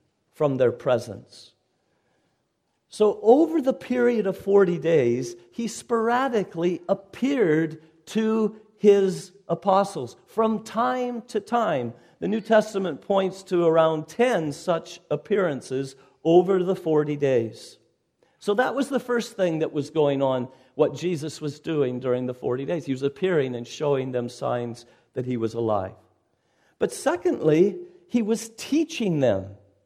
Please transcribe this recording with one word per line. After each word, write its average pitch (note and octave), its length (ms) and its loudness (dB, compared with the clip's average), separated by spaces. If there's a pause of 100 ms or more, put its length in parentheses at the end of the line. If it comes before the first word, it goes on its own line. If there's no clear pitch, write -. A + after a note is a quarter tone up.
(340)
from C#3 240 0
their B2 160 4
presence. - 800 -6 (1400)
So G#3+ 320 2
over D#4 400 6
the B3+ 120 2
period A#3+ 540 0
of F#3 100 -2
forty G3 400 4
days, C#3 580 2 (160)
he A#3 180 -6
sporadically A3+ 1200 -2
appeared F3+ 920 0 (260)
to A3 500 0 (200)
his G3 540 4 (180)
apostles F3 680 0 (100)
from A3 360 -2
time B3 600 -4
to - 160 -6
time. E3+ 540 -2 (260)
The E3 80 -4
New G#3+ 140 -2
Testament G3+ 600 0
points F#3+ 420 -2
to E3+ 220 0
around D#3+ 420 4
ten G3+ 460 0
such - 460 -6 (100)
appearances C#3+ 880 -4 (280)
over F3+ 400 4
the F3+ 120 -2
forty D3+ 400 0
days. B2+ 640 -2 (640)
So G3+ 160 -2
that A#3+ 200 0
was C#4 140 -2
the C#4 100 -2
first A#3 360 -4
thing E3+ 240 0
that D#3 140 -2
was D3 160 -4
going C#3+ 320 2
on, C3 260 0 (280)
what D3 200 2
Jesus D#3 460 -6
was D3 180 -8
doing C#3 400 -2
during B2+ 260 -2
the B2 80 -4
forty B2+ 320 -4
days. E3 200 -4
He C#3 60 -2
was C3 120 -4
appearing C#3 520 0
and A#2+ 120 -10
showing C3+ 440 -2
them A#2+ 180 -4
signs A#2+ 560 -6 (280)
that B2 120 -6
he B2 120 -4
was A2+ 180 -4
alive. G#2+ 400 -2 (800)
But - 160 -2
secondly, G3+ 880 0 (280)
he A#3+ 140 0
was A3 340 -4
teaching A#3+ 640 -2
them. G2+ 360 0 (300)